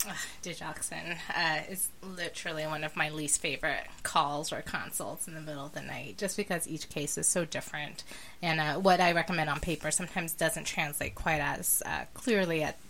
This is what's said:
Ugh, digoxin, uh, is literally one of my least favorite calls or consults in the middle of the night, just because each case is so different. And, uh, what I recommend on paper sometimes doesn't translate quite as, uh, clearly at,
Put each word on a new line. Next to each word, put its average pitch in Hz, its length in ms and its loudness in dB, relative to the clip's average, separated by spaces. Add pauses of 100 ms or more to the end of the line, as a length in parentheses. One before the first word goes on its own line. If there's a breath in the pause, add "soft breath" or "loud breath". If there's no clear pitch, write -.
Ugh, 185 60 -6 (280 loud breath)
digoxin, 165 760 -6 (180)
uh, 160 320 4
is 190 200 -4 (120)
literally 170 680 -4
one 156 160 -2
of 156 140 -4
my 151 140 2
least 151 320 2
favorite 139 440 0 (160)
calls 147 520 2
or - 80 -4
consults - 680 -6
in 160 60 -10
the 160 80 -8
middle 147 240 -6
of - 80 -12
the 143 80 -6
night, 135 340 -8
just 196 220 -2
because 190 280 0
each - 220 -6
case 147 300 0
is 156 100 4
so 175 160 4
different. - 600 -6 (360 loud breath)
And, 160 180 2
uh, 151 180 2
what 185 240 8
I 175 120 8
recommend 165 380 2
on 147 100 0
paper 156 300 0
sometimes 165 420 0
doesn't 156 320 2
translate 147 500 -2
quite 160 260 2
as, - 440 0
uh, - 200 -2 (100)
clearly 180 480 4
at, - 160 -2 (120)